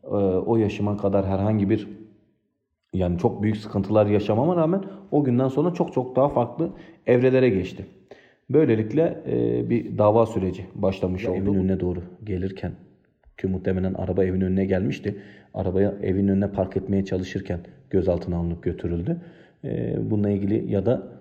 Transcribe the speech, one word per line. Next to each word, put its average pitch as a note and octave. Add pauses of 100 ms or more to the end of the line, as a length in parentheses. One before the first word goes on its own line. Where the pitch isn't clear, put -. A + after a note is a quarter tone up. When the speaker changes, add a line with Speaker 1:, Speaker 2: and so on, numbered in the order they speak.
Speaker 1:
e, -
o G2
yaşıma G#2
kadar G2
herhangi G2
bir, G#2+ (1040)
yani F2
çok G#2
büyük G#2+
sıkıntılar G#2
yaşamama G#2+
rağmen F3 (280)
o C#3+
günden B2+
sonra D3+
çok -
çok B2+
daha C3
farklı C#3 (360)
evrelere B2+
geçti. F#2+ (640)
Böylelikle, C3+
e, A#2
bir A2+
dava A2
süreci F#2 (100)
başlamış F#2+
Speaker 2:
Ya G#2
Speaker 1:
oldu. F2+
Speaker 2:
evin G2
Speaker 1:
Evin G2
önüne F#2
doğru F2 (200)
gelirken F#2 (680)
ki G2
muhtemelen F#2
araba F#2
evin F#2
önüne F#2+
gelmişti. G2+ (320)
Arabaya F#2+
evin G2
önüne G2
park F#2+
etmeye G2
çalışırken F#2 (300)
gözaltına F2
alınıp E2+
götürüldü. F2 (420)
E, A#2 (140)
bununla G#2
ilgili G2+
ya G2
da A#2+ (140)